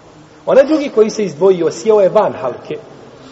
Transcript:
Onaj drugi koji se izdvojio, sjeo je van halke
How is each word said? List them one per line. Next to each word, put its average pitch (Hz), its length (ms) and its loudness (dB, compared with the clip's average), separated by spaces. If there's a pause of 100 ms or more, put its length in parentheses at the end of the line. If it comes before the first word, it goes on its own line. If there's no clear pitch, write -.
(460)
Onaj 254 200 4
drugi 294 280 -2
koji 214 160 2
se 214 140 -4
izdvojio, 165 460 0
sjeo 214 300 0
je 190 80 4
van 175 240 0
halke - 460 -10 (540)